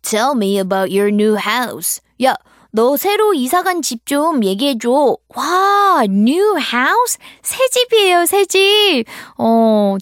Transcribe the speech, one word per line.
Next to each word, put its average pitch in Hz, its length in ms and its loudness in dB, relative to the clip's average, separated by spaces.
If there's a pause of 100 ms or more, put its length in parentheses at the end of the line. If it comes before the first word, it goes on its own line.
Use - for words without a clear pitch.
Tell 240 320 -2
me 202 240 -2
about 190 320 -2
your 202 220 0
new 208 260 2
house. 208 600 -6 (240)
야, 247 100 2 (380)
너 240 240 2
새로 415 380 0
이사 285 280 0
간 359 200 -4
집 233 220 -8
좀 285 380 -2
얘기해줘. 240 720 0 (200)
와, 381 720 0
new 294 520 2
house? 302 600 -2 (240)
새 - 260 -2
집이에요, 403 580 2
새 392 200 2
집. 392 580 2 (340)
어, 220 640 2